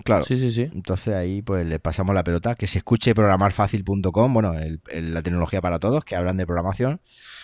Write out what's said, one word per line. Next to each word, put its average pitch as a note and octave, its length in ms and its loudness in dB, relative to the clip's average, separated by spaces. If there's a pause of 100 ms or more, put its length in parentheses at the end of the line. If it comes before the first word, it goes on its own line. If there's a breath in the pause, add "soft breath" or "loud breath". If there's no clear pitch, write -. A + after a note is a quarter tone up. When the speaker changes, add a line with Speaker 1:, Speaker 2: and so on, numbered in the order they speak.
Speaker 1:
Claro. G2 220 4
Speaker 2:
Sí, B2+ 120 0
sí, B2+ 140 0
sí. A#2+ 220 -2
Speaker 1:
Entonces G2+ 400 -4
ahí F#2 280 -2
pues F#2+ 240 -2
le D#2+ 140 -2
pasamos F#2 340 0
la F#2 120 2
pelota, F2 300 0
que G2+ 120 -4
se - 120 0
escuche A#2 360 2
programar G2+ 380 4
fácil G2+ 320 0
punto F#2+ 260 0
com, A#2+ 220 4
bueno, G#2 220 2
el, D#2+ 340 -6
el, E2 240 -4
la E2 80 -2
tecnología F2 400 0
para E2+ 180 -2
todos, A#2+ 240 0
que - 140 -6
hablan F2+ 180 0
de F#2 100 -2
programación, F#2 540 -2 (440 loud breath)